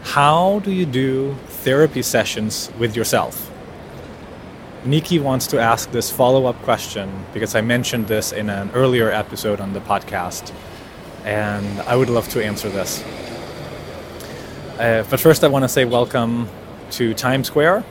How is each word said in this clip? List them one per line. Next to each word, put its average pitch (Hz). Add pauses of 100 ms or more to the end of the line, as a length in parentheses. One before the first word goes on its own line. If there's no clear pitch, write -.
How 170
do 202
you 185
do 135 (120)
therapy 139
sessions 110
with 113
yourself? 107 (1300)
Nikki 156
wants 135
to 139
ask 113
this 120
follow-up 127
question 95
because 107
I 110
mentioned 120
this 107
in 107
an 101
earlier 123
episode 104
on 98
the 98
podcast, 95 (720)
and 104
I 120
would 127
love 117
to 117
answer 104
this. 92 (1800)
Uh, 113
but 131
first, 160
I 156
wanna 135
say 135
welcome 120 (440)
to 113
Times 127
Square. 170